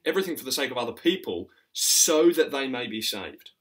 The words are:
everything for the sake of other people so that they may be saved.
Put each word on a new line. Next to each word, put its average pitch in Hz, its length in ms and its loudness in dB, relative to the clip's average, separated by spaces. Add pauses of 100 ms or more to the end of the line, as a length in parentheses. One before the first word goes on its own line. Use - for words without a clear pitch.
everything 175 300 -2
for 127 100 -12
the 131 60 -8
sake 135 200 -2
of 123 60 -8
other 117 140 -4
people 110 580 -2 (240)
so 165 580 4
that 156 200 2
they 139 160 -2
may 123 200 -6
be 110 140 -8
saved. 95 600 -8